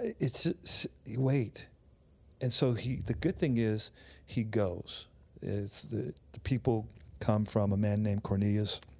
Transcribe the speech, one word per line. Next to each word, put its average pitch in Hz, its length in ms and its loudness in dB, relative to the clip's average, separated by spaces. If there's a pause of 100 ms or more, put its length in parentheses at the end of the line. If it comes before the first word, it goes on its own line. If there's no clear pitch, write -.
(200)
it's, - 280 2
it's, - 380 0 (220)
wait. 131 600 0 (760)
And 127 100 0
so 127 220 4
he, 123 240 -4
the - 160 -2
good - 240 -2
thing 131 200 2
is 107 340 0 (340)
he - 180 -2
goes. 101 640 -2 (340)
It's 101 420 -4
the, - 300 -4 (200)
the - 80 -16
people 113 460 0 (320)
come 107 260 2
from 101 260 2
a 98 60 2
man 104 260 2
named 104 200 0
Cornelius, 101 580 2 (180)